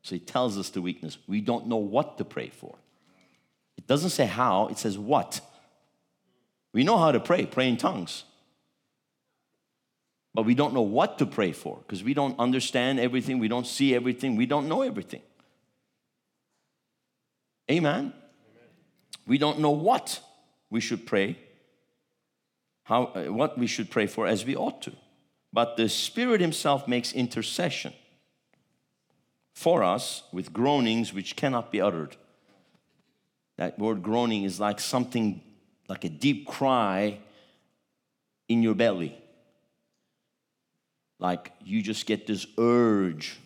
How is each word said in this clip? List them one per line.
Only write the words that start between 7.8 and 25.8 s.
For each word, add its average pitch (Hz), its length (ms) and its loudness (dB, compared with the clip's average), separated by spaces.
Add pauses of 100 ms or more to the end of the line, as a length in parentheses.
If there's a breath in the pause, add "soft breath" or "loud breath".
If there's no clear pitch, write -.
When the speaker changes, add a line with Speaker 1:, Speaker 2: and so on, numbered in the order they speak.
Speaker 1:
But 113 100 0
we 120 120 6
don't 143 180 2
know 123 80 4
what 123 360 2
to 135 80 2
pray 92 260 0
for, - 340 -12
'cause 92 160 -8
we 131 120 0
don't 139 260 0
understand 127 580 0
everything, 123 400 0
we 110 80 0
don't 120 180 -2
see 135 300 2
everything, 123 400 0
we 117 100 4
don't 143 220 0
know 185 160 0
everything. 220 400 -6 (2500)
Amen? 165 360 2
Speaker 2:
Amen. - 60 -10 (1120)
Speaker 1:
We 131 140 2
don't 147 220 2
know 147 100 4
what 165 500 0 (480)
we 113 120 -2
should - 260 -6
pray, 98 320 0 (1400)
how, 120 220 2 (100)
uh, 85 120 -4
what 123 300 -2
we 120 120 0
should 107 200 -4
pray 104 200 2
for 110 180 -2
as 98 180 0
we 131 120 -4
ought - 260 -4
to. - 140 -14 (560)
But 117 240 0
the 113 120 2